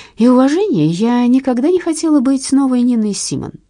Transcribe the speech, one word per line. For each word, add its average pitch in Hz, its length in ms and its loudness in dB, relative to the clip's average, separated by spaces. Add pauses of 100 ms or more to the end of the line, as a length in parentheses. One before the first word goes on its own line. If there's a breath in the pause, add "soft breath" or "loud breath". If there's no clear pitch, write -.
(160 loud breath)
и 226 100 2
уважении 262 600 2
я 233 400 0
никогда 262 440 0
не 370 80 0
хотела 311 420 0
быть 262 300 -2
новой 262 320 2
Ниной 226 320 0
Симон", - 380 -8 (180)